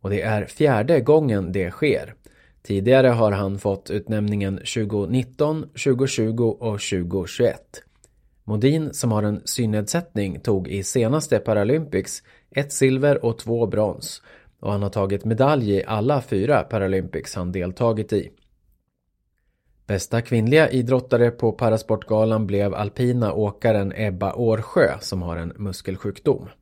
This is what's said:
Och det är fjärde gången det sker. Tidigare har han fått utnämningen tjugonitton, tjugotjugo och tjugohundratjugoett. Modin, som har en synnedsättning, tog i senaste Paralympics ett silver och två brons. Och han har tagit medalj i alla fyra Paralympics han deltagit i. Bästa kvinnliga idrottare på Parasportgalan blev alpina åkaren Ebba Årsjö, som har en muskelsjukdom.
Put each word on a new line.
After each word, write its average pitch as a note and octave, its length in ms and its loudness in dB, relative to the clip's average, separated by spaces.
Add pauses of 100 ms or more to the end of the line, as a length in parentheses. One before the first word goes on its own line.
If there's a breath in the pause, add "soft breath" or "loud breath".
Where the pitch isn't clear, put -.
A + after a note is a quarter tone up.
Och G2 100 -6
det G2+ 120 -2
är G#2+ 220 -2
fjärde C#3 560 2
gången A#2+ 520 2
det F2+ 180 -2
sker. - 440 -2 (480 soft breath)
Tidigare A#2+ 460 4
har A#2 240 4
han G2 260 -2
fått G2 320 -4
utnämningen G#2 760 -2
tjugonitton, B2 1080 -2
tjugotjugo A#2+ 720 0
och G#2+ 360 -2
tjugohundratjugoett. - 1000 -2 (600)
Modin, C3+ 500 0
som A#2+ 180 -2
har G#2+ 100 2
en G#2 220 -2
synnedsättning, G#2+ 960 -4
tog G2 280 -2
i G2 140 -6
senaste B2 560 0
Paralympics G#2 840 -2 (280 soft breath)
ett C#3+ 220 -4
silver C3+ 520 2
och A2+ 140 0
två A#2 280 0
brons. - 560 -2 (380 soft breath)
Och G2+ 120 -4
han G2+ 100 0
har G2+ 80 -2
tagit G2 340 -2
medalj A2+ 480 2
i F#2+ 120 2
alla A#2+ 360 0
fyra A2+ 420 0
Paralympics F#2+ 720 -2
han F2+ 180 -6
deltagit G2+ 600 -2
i. G#2 180 -2 (1600)
Bästa G#2+ 340 -2
kvinnliga B2 500 4
idrottare B2 600 2
på A#2 220 0
Parasportgalan A2 920 0
blev G2+ 280 0
alpina A#2+ 580 0
åkaren G#2 640 0
Ebba G2 380 -2
Årsjö, A2+ 680 2
som F#2 220 -6
har E2+ 140 -6
en E2+ 200 -8
muskelsjukdom. G2 920 -4 (140)